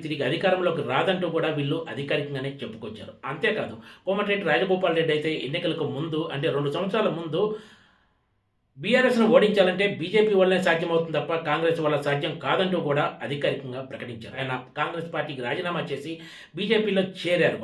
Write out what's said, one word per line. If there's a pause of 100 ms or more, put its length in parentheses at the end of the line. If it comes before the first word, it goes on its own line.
తిరిగి
అధికారంలోకి
రాదంటూ
కూడా
వీళ్ళు (140)
అధికారికంగానే (100)
చెప్పుకొచ్చారు. (180)
అంతేకాదు (300)
కోమటిరెడ్డి
రాజగోపాల్
రెడ్డి
అయితే (160)
ఎన్నికలకు (120)
ముందు (140)
అంటే
రెండు
సంవత్సరాల (100)
ముందు (1400)
బీఆర్ఎస్ను (120)
ఓడించాలంటే (140)
బీజేపీ
వల్లనే
సాధ్యమవుతుంది
తప్ప (160)
కాంగ్రెస్
వల్ల
సాధ్యం (120)
కాదంటూ
కూడా (200)
అధికారికంగా
ప్రకటించారు.
ఆయన (260)
కాంగ్రెస్
పార్టీకి
రాజీనామా
చేసి (440)
బీజేపీలో (200)
చేరారు